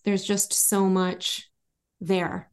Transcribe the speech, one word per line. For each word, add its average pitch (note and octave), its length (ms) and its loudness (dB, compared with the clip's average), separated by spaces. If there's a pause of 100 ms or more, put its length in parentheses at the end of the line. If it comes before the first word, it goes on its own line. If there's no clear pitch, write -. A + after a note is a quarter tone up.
there's G3 200 0
just - 300 -2
so G3 340 2
much F#3 640 -2 (500)
there F3+ 520 -2